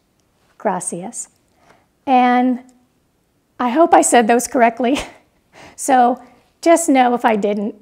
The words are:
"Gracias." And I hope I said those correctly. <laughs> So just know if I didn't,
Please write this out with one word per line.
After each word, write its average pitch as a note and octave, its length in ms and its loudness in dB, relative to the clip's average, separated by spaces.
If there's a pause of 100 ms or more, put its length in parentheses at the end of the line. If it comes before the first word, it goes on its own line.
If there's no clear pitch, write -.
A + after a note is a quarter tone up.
(560)
"Gracias." F#3 720 -10 (760)
And B3 580 0 (960)
I B3 100 -4
hope E4+ 240 2
I D#4+ 80 6
said A#3+ 240 2
those A#3+ 220 0
correctly. A#3+ 540 0
<laughs> - 60 -16 (680)
So B3+ 460 0 (400)
just E4 280 2
know B3+ 260 2
if A#3+ 100 -6
I A3+ 120 0
didn't, G#3 460 -4